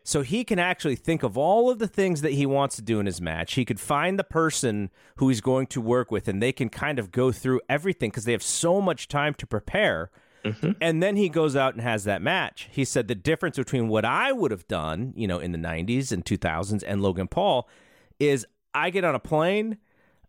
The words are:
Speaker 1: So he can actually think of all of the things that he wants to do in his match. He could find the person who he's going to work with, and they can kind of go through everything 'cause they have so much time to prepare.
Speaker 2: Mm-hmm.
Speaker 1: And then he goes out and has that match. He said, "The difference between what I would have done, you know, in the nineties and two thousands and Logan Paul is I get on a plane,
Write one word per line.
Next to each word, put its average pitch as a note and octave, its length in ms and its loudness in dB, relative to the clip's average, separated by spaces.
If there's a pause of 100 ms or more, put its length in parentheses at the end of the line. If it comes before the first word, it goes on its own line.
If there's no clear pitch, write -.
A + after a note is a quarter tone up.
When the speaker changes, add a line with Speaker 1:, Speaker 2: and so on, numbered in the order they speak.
Speaker 1:
So - 180 0
he E3+ 240 -2
can G#3 140 0
actually F3 380 0
think E3 260 -2
of A2 160 0
all G#3+ 320 4
of A#3+ 80 0
the A3 100 -2
things F#3 320 2
that D3 120 0
he C#3 120 2
wants C#3 320 2
to A2+ 60 -12
do G#2+ 180 0
in G2+ 60 0
his F2 160 -4
match. D#2+ 320 -4
He B2+ 100 2
could G#2+ 160 -4
find E3+ 380 0
the F#3+ 60 0
person A#2+ 640 0 (260)
who C3 140 4
he's A#2 100 2
going C3 280 2
to C3+ 120 -6
work A#2+ 300 0
with, G#2+ 180 -2
and G2 140 0
they C3 100 2
can B2 160 -2
kind C#3+ 300 -4
of F#2+ 120 -4
go B2+ 220 2
through C3 280 0 (100)
everything D3+ 400 -2
'cause G#2 140 -8
they A#2+ 80 2
have A2 100 0
so F3+ 400 2
much F3 260 -2
time D3 260 0
to - 120 -12
prepare. A2 640 -2 (340)
Speaker 2:
Mm-hmm. A2 360 -2
Speaker 1:
And E3 220 2
then G3+ 140 2
he G3 140 4
goes D3+ 260 2
out C3 160 2
and A2+ 100 -8
has A2+ 220 -2
that G2 160 0
match. D3+ 500 -2
He C#3 140 0
said, A#2+ 240 0
"The A#2+ 60 0
difference D3+ 420 -2
between B2 320 0
what G#2+ 160 2
I F3+ 280 2
would G3 180 2
have F#2+ 180 -8
done, F2 480 -4
you G#2+ 100 -2
know, F2+ 120 0
in E2+ 140 -6
the E2+ 60 -4
nineties F2+ 540 -2
and F2 140 -4
two G2+ 100 0
thousands F2+ 460 -2
and G2 180 -4
Logan F#2+ 280 0
Paul E3+ 380 2 (520)
is C#3 260 2 (300)
I D#3 160 0
get F3+ 140 0
on D#3 100 2
a B2+ 60 -2
plane, G3+ 580 0 (500)